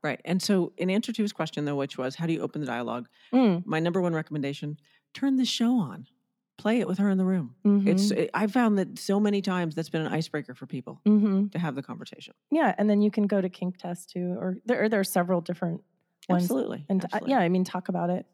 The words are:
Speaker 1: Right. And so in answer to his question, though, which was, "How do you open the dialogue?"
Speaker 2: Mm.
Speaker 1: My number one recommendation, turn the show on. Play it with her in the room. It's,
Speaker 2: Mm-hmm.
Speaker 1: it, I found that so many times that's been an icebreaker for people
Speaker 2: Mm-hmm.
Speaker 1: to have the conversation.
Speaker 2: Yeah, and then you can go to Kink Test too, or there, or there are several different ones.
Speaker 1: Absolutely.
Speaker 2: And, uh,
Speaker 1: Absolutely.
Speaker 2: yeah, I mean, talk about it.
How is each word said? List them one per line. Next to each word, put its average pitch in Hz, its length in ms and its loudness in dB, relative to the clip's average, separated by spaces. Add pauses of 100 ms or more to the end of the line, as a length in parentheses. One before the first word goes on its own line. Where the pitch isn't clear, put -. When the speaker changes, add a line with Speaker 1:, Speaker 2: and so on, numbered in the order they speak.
Speaker 1:
Right. 147 220 -4
And 175 180 0
so 190 360 2
in 180 120 0
answer 220 220 0
to 220 100 -2
his 208 100 -2
question, 151 320 -6
though, 143 120 -2
which 139 200 -4
was, 131 200 -4
"How 165 100 -4
do 165 60 0
you 160 80 -2
open 151 200 -6
the 139 60 -4
dialogue?" 120 420 -6 (240)
Speaker 2:
Mm. 202 340 4
Speaker 1:
My 156 120 0
number 170 220 2
one 175 140 0
recommendation, 147 640 -4 (360)
turn 269 220 0
the 254 80 2
show 240 340 2
on. - 300 -4 (500)
Play 220 220 2
it - 80 0
with 185 100 -2
her 202 100 2
in 190 100 2
the 185 60 2
room. 185 300 0 (100)
It's, 202 420 4
Speaker 2:
Mm-hmm. 208 120 2
Speaker 1:
it, - 160 0
I 214 140 2
found 214 300 2
that - 200 -4
so 196 220 0
many 208 200 2
times 180 360 -2
that's 165 140 -4
been 160 120 -2
an 156 100 -4
icebreaker 151 420 -4
for - 120 -14
people - 400 -12
Speaker 2:
Mm-hmm. 208 420 4
Speaker 1:
to 180 120 -6
have 165 160 -2
the - 80 -6
conversation. - 500 -14 (160)
Speaker 2:
Yeah, 285 280 2
and 208 120 2
then 208 100 4
you 208 120 4
can 208 160 2
go 202 120 2
to 185 80 -2
Kink 180 300 -6
Test - 320 -12
too, 180 300 -4
or 185 160 -4 (100)
there, 226 180 0
or 220 40 2
there 220 120 2
are 190 40 2
several 175 360 0
different 165 420 -6 (460)
ones. 180 160 2
Speaker 1:
Absolutely. 190 440 -4
Speaker 2:
And, 190 140 2
uh, - 20 -10
Speaker 1:
Absolutely. - 260 -4
Speaker 2:
yeah, 269 80 4
I 175 100 4
mean, 185 160 2
talk - 240 -6
about 175 220 -2
it. 185 240 -4